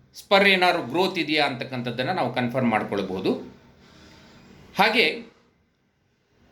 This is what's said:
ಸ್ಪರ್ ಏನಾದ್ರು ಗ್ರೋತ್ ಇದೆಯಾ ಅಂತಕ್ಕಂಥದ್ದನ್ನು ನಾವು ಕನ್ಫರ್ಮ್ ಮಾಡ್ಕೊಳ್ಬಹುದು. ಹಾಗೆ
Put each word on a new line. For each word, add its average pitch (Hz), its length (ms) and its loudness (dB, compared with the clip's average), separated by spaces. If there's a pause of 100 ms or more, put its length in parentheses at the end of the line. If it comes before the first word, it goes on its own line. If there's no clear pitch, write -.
(180)
ಸ್ಪರ್ 202 300 4
ಏನಾದ್ರು 180 340 4
ಗ್ರೋತ್ 175 360 -2
ಇದೆಯಾ 151 280 0
ಅಂತಕ್ಕಂಥದ್ದನ್ನು 127 680 -6
ನಾವು 139 220 -2
ಕನ್ಫರ್ಮ್ 120 360 -2
ಮಾಡ್ಕೊಳ್ಬಹುದು. 101 640 -2 (1400)
ಹಾಗೆ 214 500 2 (1200)